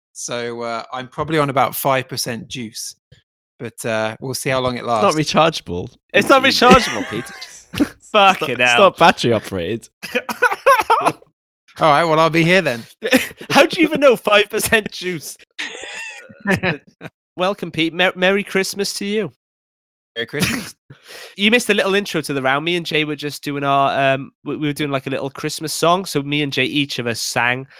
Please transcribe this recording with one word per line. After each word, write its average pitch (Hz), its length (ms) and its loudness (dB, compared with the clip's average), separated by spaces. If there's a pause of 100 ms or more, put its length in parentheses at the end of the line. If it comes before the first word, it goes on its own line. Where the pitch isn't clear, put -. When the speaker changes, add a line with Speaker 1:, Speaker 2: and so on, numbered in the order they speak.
(120)
Speaker 1:
So, 120 500 -8
uh, 117 200 -6 (120)
I'm 127 140 -10
probably 156 300 -4
on 143 120 2
about - 260 2
five 131 320 0
percent 123 400 -8
juice, - 480 -12 (640)
but, - 260 -12
uh, 110 340 -2
we'll 131 140 -8
see - 160 -6
how 131 120 0
long 127 160 -2
it - 20 -8
Speaker 2:
It's 110 80 -10
not 117 160 0 (120)
Speaker 1:
lasts. 156 60 0
Speaker 2:
rechargeable. 151 720 -2 (200)
Speaker 3:
It's - 160 2
not 269 120 6
rechargeable, 254 640 4
Speaker 2:
<laughs> - 40 -12
Speaker 3:
Pete. - 180 -8
Speaker 2:
It's - 840 -8
not, 196 240 6
Speaker 3:
Fucking 135 200 -4
Speaker 2:
it's 123 40 2 (100)
Speaker 3:
hell. 120 80 6
Speaker 2:
not 185 160 6
battery 123 380 4
operated. 98 560 -4 (140)
Speaker 3:
<laughs> - 140 -4 (1600)
Speaker 1:
All 160 120 4
right, 165 140 4
well, 156 140 2
I'll 160 120 4
be 165 140 2
here 185 180 4
then. 120 200 -4 (200)
Speaker 3:
<laughs> 214 80 -4 (400)
How 302 160 6
do - 140 -4
you 311 60 4
even 294 140 -2
know 262 160 6
five 208 320 2
percent 220 420 -2
juice? - 460 -10 (1120)
Speaker 1:
<laughs> 196 100 2 (800)
Speaker 3:
Welcome, 180 340 -4
Pete. 160 220 -2
Mer-, 180 240 2
Merry 190 260 2
Christmas 190 520 -4
to 202 100 -8
you. 202 280 -4 (840)
Speaker 1:
Merry 117 100 -6
Christmas. 196 540 -6
Speaker 3:
<laughs> - 40 -20 (520)
You 208 140 2
missed 240 180 2
a 208 60 4
little 196 200 2
intro 196 280 -2
to 147 100 -6
the 139 80 -4
round. 135 240 0
Me 175 120 -2
and 170 100 -6
Jay 156 180 0
were 151 120 -6
just 143 280 -10
doing 143 200 -6
our, 139 500 2
um, 135 160 -8 (140)
we, 143 120 -6
we 151 120 -4
were 147 40 -2
doing, 143 180 -4
like, 135 160 -4
a 139 40 -6
little 135 180 -4
Christmas 151 460 -8
song. 175 320 0
So 143 160 -2
me 143 180 -2
and 143 100 -2
Jay, 131 140 0
each 143 340 -2
of 120 80 -4
us 117 140 -4
sang, 123 460 -2 (140)